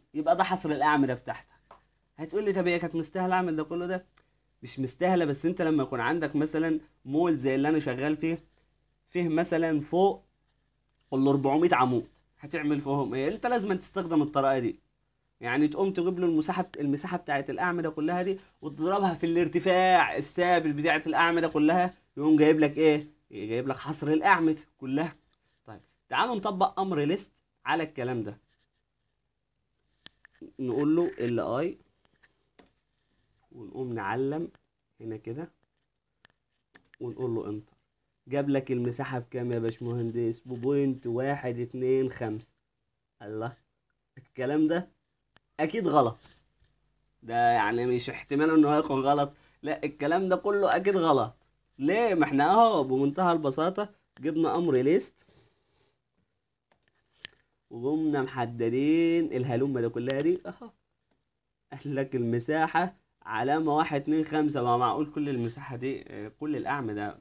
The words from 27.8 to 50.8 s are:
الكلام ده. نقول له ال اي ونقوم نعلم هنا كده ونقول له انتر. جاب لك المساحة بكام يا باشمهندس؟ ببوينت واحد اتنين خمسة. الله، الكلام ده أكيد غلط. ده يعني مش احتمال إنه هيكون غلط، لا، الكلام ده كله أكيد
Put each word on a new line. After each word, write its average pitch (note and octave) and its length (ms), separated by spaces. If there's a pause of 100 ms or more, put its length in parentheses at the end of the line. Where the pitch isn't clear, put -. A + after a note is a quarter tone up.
الكلام B2 400
ده. G2+ 160 (2250)
نقول C3+ 380
له E3+ 220
ال A#2+ 220
اي A#2+ 380 (1700)
ونقوم B2 400
نعلم B2+ 560 (520)
هنا A2+ 160
كده B2+ 340 (1500)
ونقول A#2+ 340
له A2 140
انتر. G#2+ 240 (560)
جاب C#3+ 200
لك C3+ 240
المساحة B2 460
بكام B2 340
يا A#2+ 60
باشمهندس؟ A#2 880
ببوينت C3 600
واحد B2+ 520
اتنين B2+ 520
خمسة. A2 380 (720)
الله، G#2+ 300 (640)
الكلام D3 500
ده F3 200 (720)
أكيد F3 280
غلط. C#3 300 (1040)
ده A#2+ 280
يعني A#2 360
مش B2 240
احتمال C#3+ 400
إنه D3+ 260
هيكون C#3+ 240
غلط، C#3+ 320 (300)
لا، D3+ 220
الكلام D#3+ 440
ده F3+ 80
كله G3+ 400
أكيد G3+ 200